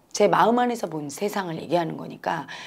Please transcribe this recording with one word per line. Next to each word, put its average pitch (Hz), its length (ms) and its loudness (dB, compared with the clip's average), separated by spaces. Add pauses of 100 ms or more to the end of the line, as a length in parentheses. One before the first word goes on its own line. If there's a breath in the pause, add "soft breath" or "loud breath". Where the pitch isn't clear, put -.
(120)
제 208 160 4
마음 185 320 6
안에서 240 280 0
본 151 220 -6
세상을 190 520 -4
얘기하는 165 340 0
거니까 165 520 -6 (200 loud breath)